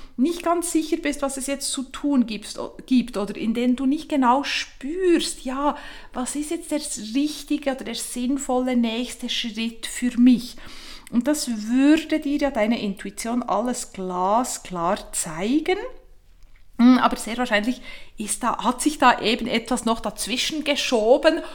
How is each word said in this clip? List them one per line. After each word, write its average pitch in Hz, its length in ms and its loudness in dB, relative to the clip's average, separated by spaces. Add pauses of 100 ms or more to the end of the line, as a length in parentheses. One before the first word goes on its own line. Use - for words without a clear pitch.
(180)
nicht 330 260 0
ganz 339 300 0
sicher 320 240 0
bist, 294 240 -2
was 269 160 -2
es 254 100 -8
jetzt 277 240 -4
zu 269 120 -4
tun 269 420 0
gibt, 208 340 -10 (260)
gibt 247 300 2
oder 208 220 -4
in 220 160 -2
denen 247 240 2
du 269 80 -2
nicht 285 240 0
genau 262 340 4
spürst, - 1000 -2
ja, 277 320 0 (340)
was 247 240 -6
ist 294 160 -4
jetzt 339 200 -6
der 294 100 0 (340)
richtige 294 560 -2
oder 262 140 -6
der 233 100 -8
sinnvolle 254 800 -2
nächste 240 540 -2
Schritt 226 580 -4
für 247 320 -2
mich. 247 380 6 (520)
Und 240 180 0
das 294 200 0 (220)
würde 294 500 4
dir 294 180 -2
ja 285 140 0
deine 226 300 0
Intuition 208 640 -4
alles 240 500 -2
glasklar 185 1200 -2
zeigen. 247 640 0 (1040)
Hm, 247 180 10
aber 240 200 2
sehr 220 200 -6
wahrscheinlich 240 440 0 (360)
ist 208 260 -6
da, 233 140 0
hat 240 240 0
sich 302 160 0
da 254 220 6
eben 226 280 0
etwas 233 380 -2
noch 233 140 0
dazwischen 247 640 -4
geschoben 285 760 4 (160)